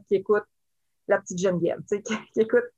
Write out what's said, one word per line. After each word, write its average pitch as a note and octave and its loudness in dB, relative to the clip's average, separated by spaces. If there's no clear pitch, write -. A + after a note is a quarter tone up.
qui G3+ 2
écoute, G#3 0
la G3 2
petite F3+ -10
Geneviève, F3 0
tu G#3 0
sais, G3+ -8
<laughs> - -
qui, A3 -6
qui A3+ 2
écoute A#3 2